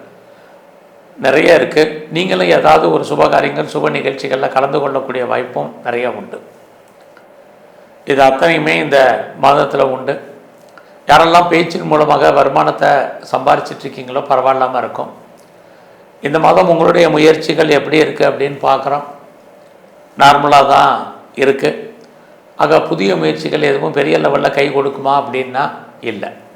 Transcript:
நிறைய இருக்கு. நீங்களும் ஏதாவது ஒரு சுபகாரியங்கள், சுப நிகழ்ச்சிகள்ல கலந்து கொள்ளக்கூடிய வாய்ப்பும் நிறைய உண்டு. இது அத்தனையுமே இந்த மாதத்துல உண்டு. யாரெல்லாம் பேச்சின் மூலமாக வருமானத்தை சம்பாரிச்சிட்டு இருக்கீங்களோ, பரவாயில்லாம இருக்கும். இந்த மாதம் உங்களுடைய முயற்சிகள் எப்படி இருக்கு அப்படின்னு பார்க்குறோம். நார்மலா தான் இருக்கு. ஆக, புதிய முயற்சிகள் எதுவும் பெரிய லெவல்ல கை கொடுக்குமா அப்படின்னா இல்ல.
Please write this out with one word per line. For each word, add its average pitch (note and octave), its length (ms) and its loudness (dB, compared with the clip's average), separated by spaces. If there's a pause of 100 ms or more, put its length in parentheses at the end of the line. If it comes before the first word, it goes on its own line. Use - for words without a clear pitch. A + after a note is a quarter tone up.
(1160)
நிறைய D#3+ 380 2
இருக்கு. D3+ 560 0
நீங்களும் F#3 360 -2
ஏதாவது D#3 440 2
ஒரு D3+ 120 0
சுபகாரியங்கள், D3+ 680 0
சுப D3+ 160 -2
நிகழ்ச்சிகள்ல C#3 600 -4
கலந்து C#3 300 -2
கொள்ளக்கூடிய C3+ 460 -4
வாய்ப்பும் B2 580 -6
நிறைய A#2+ 280 -4
உண்டு. G#2 300 -14 (1600)
இது C#3 180 2
அத்தனையுமே D3+ 440 2
இந்த C#3 580 2 (160)
மாதத்துல C#3+ 400 2
உண்டு. C3 400 -4 (880)
யாரெல்லாம் E3 400 4
பேச்சின் E3+ 400 -2
மூலமாக D3+ 440 2
வருமானத்தை D3 580 0 (420)
சம்பாரிச்சிட்டு C#3 520 -2
இருக்கீங்களோ, C3+ 460 -10
பரவாயில்லாம B2+ 480 0
இருக்கும். - 500 -10 (920)
இந்த D3+ 180 -2
மாதம் E3+ 300 4
உங்களுடைய E3+ 400 4
முயற்சிகள் D#3 600 2
எப்படி D3+ 280 2
இருக்கு C#3+ 320 0
அப்படின்னு C#3 400 -4
பார்க்குறோம். C#3 340 -2 (1160)
நார்மலா C#3+ 480 6
தான் C#3 460 2 (220)
இருக்கு. - 640 -2 (580)
ஆக, D#3 260 2
புதிய F#3 340 -2
முயற்சிகள் D#3 460 -4
எதுவும் D3 300 -2
பெரிய D3 280 0
லெவல்ல C#3+ 320 0
கை C#3+ 180 -2
கொடுக்குமா C#3 540 -2
அப்படின்னா B2+ 480 -6 (300)
இல்ல. G#2+ 300 -10 (240)